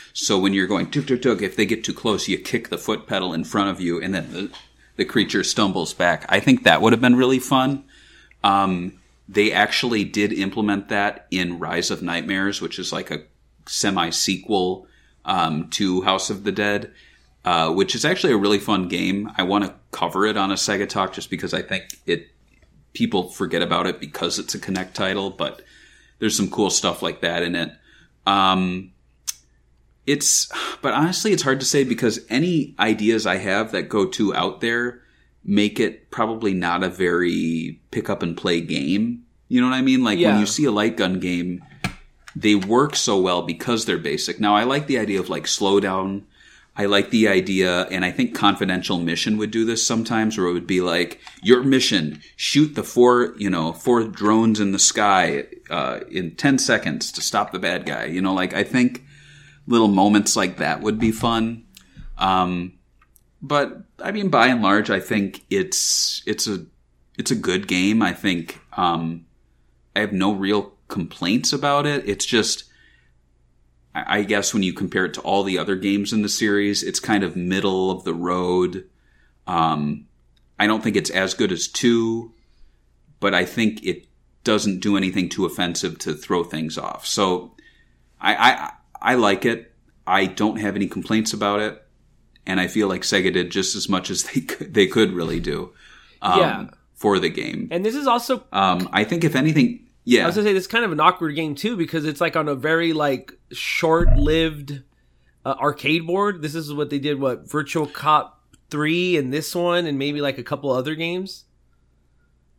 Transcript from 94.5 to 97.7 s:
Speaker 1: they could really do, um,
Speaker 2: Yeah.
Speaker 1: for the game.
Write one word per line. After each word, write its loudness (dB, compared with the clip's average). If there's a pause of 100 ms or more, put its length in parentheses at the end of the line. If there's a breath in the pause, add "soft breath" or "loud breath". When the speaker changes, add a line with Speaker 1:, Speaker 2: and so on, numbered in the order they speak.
Speaker 1:
they 6
could 4
really -4
do, -6 (480 soft breath)
um, 4
Speaker 2:
Yeah. 0 (300)
Speaker 1:
for 2
the 0
game. -6